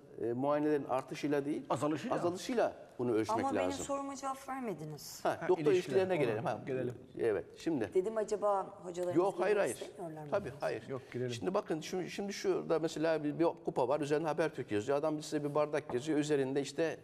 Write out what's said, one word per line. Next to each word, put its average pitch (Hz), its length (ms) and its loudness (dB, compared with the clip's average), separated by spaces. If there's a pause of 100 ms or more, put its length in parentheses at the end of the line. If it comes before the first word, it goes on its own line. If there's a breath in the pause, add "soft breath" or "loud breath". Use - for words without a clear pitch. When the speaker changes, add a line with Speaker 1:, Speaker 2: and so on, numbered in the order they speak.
(220)
Speaker 1:
e, 117 120 0
muayenelerin 147 560 2
artışıyla 143 560 0
değil, 151 240 -4
Speaker 2:
Azalışıyla. 156 460 0
Speaker 1:
azalışıyla 180 580 0 (260)
bunu 120 140 2
ölçmek 110 320 2
Speaker 3:
Ama - 100 0
benim 95 120 2
Speaker 1:
lazım. - 180 -4
Speaker 3:
soruma 277 300 -4
cevap 262 340 -8
vermediniz. 170 760 -8
Speaker 1:
Ha, 156 160 2
Speaker 2:
Ha, 165 60 -6
Speaker 1:
doktor 151 240 4
Speaker 2:
ilişkiler. - 20 8
Speaker 1:
ilişkilerine 185 400 2
Speaker 2:
Ona - 20 4
Speaker 1:
gelelim. 120 280 2
Ha. 120 220 0
Speaker 2:
gelelim. 127 280 -2 (260)
Speaker 1:
Evet, 101 260 2 (120)
şimdi. 127 360 0
Speaker 3:
Dedim, 196 240 2
acaba 202 460 2 (200)
hocalarımız 175 340 -2
Speaker 1:
Yok, 185 220 6
hayır, 202 160 4
Speaker 3:
girmek 196 80 4
Speaker 1:
hayır. 135 120 0
Speaker 3:
istemiyorlar - 480 -10
mı? 151 80 -10
Speaker 1:
Tabii, 202 280 -2
hayır. 139 280 -4
Speaker 2:
Yok, 131 140 -6 (120)
girelim. 123 180 -2
Speaker 1:
Şimdi 180 220 -2
bakın, 196 280 -2
şu-, 185 280 -4
şimdi 202 240 -6
şurada 160 460 0
mesela 156 440 0
bir, 147 160 0
bir 170 60 6 (200)
kupa 143 220 2
var, 147 120 2
üzerinde 151 280 0
Habertürk 151 440 0
yazıyor. 117 260 2
Adam 151 260 0
size 151 200 -2
bir 147 120 0
bardak 151 380 0
yazıyor, 147 260 2
üzerinde 147 420 2
işte 156 420 -2